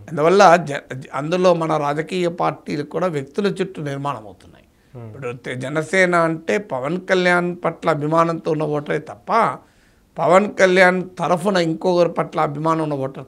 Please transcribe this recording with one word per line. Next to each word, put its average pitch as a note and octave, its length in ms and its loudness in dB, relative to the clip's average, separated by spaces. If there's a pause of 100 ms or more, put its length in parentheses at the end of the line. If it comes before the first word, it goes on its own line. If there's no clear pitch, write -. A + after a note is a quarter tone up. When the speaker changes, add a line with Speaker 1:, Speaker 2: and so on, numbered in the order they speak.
(100)
Speaker 1:
అందువల్ల E3 460 8
జ-, C#3+ 380 -6
జ-, C3 200 -12
అందులో F3 400 2
మన D#3+ 220 0
రాజకీయ D#3+ 520 -2
పార్టీలు D#3+ 540 -4
కూడా E3 240 -4
వ్యక్తుల D#3 400 -4
చుట్టూ F#3+ 360 -4
నిర్మాణం C#3 420 -6
అవుతున్నాయి. F2+ 400 -20 (320)
Speaker 2:
Hmm. A#2 120 -14
Speaker 1:
ఇప్పుడు B2 240 -10
తె-, C3 280 -10
జనసేన D#3+ 540 0
అంటే E3 440 0
పవన్ D#3 420 -4
కళ్యాణ్ F3+ 640 2
పట్ల E3 260 -2
అభిమానంతో E3 600 0
ఉన్న D#3 120 0
ఓటరే D3 360 -2
తప్ప D3+ 600 -2 (600)
పవన్ F3+ 360 2
కళ్యాణ్ F#3 480 2 (160)
తరఫున F3+ 380 -2
ఇంకొకరి E3+ 520 0
పట్ల E3 320 -4
అభిమానం D#3 420 -2
ఉన్న D3+ 120 -4
ఓటర్ C3+ 340 -8